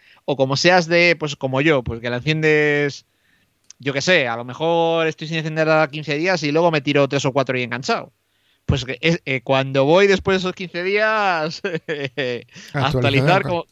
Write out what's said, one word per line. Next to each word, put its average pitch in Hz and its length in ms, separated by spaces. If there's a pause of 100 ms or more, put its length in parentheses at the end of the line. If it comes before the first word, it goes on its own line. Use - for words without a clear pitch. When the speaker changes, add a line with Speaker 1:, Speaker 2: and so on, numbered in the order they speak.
(260)
Speaker 1:
o 143 100
como 135 220
seas 175 300
de, 170 300
pues 147 180
como 131 260
yo, 147 200
pues 117 180
que 120 100
la 123 60
enciendes, 151 880 (720)
yo 135 160
qué 135 80
sé, 160 260
a 117 80
lo 120 80
mejor 165 600
estoy 156 220
sin 160 100
encender 156 320
a 156 180
quince 147 300
días 170 240
y 143 100
luego 165 180
me 151 120
tiro 143 260
tres 139 160
o 135 80
cuatro 131 240
y 127 60
enganchado. 123 500 (540)
Pues 135 180
que 123 160
es, 165 240
eh, 135 180
cuando 135 440
voy 180 200
después 190 280
de 185 60
esos 180 140
quince 175 280
días, 196 800
<laughs> - 20
a 139 1200
Speaker 2:
Actualizar, - 0
Speaker 1:
actualizar 139 560
Speaker 2:
claro. 135 60
Speaker 1:
como, 170 240